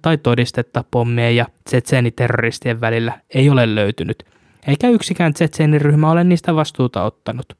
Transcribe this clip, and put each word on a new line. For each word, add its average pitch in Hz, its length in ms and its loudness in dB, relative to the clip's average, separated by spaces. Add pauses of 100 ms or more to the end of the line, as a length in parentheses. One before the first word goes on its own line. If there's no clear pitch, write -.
tai 160 160 0
todistetta 120 720 -2
pommien 120 460 0
ja 117 100 0 (180)
tsetseeniterroristien 120 1160 -2
välillä 117 400 -4 (140)
ei 135 160 4
ole 120 240 2
löytynyt, 101 520 -4 (400)
eikä 143 220 0
yksikään 175 440 0
tsetseeniryhmä 151 800 2
ole 170 140 4
niistä 175 300 2
vastuuta 127 500 -2
ottanut. - 540 -10